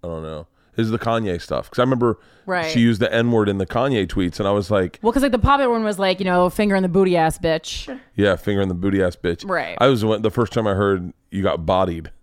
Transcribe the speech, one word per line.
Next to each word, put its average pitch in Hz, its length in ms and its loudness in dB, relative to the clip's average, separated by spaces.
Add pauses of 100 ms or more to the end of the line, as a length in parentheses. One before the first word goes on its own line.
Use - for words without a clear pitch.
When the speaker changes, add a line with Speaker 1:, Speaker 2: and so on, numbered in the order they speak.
Speaker 1:
I 90 40 -10
don't 82 140 -8
know. 78 240 -10 (300)
This 113 100 0
is 110 60 -2
the 113 80 -2
Kanye 113 420 -2
stuff. - 300 -6
'Cause - 80 -6
I - 20 4
remember 120 380 2 (260)
Speaker 2:
Right. 180 240 -4
Speaker 1:
she 156 100 0
used 117 220 4
the 117 100 0
N-word 113 380 2
in 98 80 0
the 95 80 -2
Kanye 120 400 0
tweets, 90 320 -2
and 98 100 -2
I 98 40 2
was 101 180 0
like, 95 320 0
Speaker 2:
Well, 226 100 0
'cause, 262 120 2
like, 277 80 2
the 240 80 0
popular 269 320 2
one 226 120 -2
was, 208 140 -4
like, 190 220 0
you 190 60 -2
know, 180 260 2
"Finger 208 240 0
in 190 80 2
the 185 60 0
booty 185 280 2
ass 160 220 0
bitch." 165 600 -4 (140)
Speaker 1:
Yeah, 98 220 2
"Finger 98 260 -2
in 95 80 0
the 90 60 -2
booty 95 260 0
ass 90 140 0
bitch." 110 340 -4
Speaker 2:
Right. 143 320 -4
Speaker 1:
I 123 60 6
was 127 140 4
the 110 60 0
one, 107 140 0
the 110 80 2
first 113 240 -2
time 110 140 0
I 98 80 2
heard 95 360 0 (200)
"you 98 100 -4
got 82 240 -2
bodied." 92 460 0 (100)